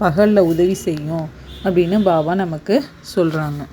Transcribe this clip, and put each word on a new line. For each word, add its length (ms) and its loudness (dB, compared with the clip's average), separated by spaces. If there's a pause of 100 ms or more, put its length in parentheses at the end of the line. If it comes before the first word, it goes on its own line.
பகல்ல 380 4
உதவி 360 2
செய்யும் 540 -6 (360)
அப்படின்னு 380 2
பாபா 320 0
நமக்கு 500 -2 (320)
சொல்றாங்க. 560 -2